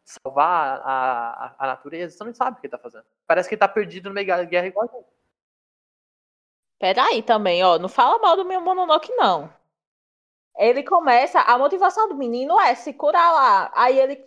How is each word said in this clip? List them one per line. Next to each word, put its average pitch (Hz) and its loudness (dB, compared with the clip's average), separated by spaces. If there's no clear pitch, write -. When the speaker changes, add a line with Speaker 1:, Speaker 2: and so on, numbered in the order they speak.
Speaker 1:
salvar 151 -2
a, 127 -4
a, 127 -18
a 135 -6
natureza, 160 -10
você 214 -14
não 240 -14
sabe 247 -4
o - -20
que 135 -14
ele - -20
tá - -12
fazendo. 113 -20
Parece 175 0
que 214 -6
ele 208 -2
tá 202 4
perdido 190 -6
no 196 -12
meio 196 -6
da 180 0
guerra 175 -2
igual 202 -4
a - -20
gente. - -20
Speaker 2:
Peraí 220 0
também, 202 0
ó, 180 4
não 180 -8
fala 269 2
mal 359 4
do 381 -2
meu 370 -6
Mononoke, 349 0
não. 175 0
Ele 247 2
começa, 277 2
a 247 4
motivação 370 0
do 440 -10
menino 269 -2
é 294 4
se 269 -12
curar 339 2
lá. 262 2
Aí 254 2
ele 269 0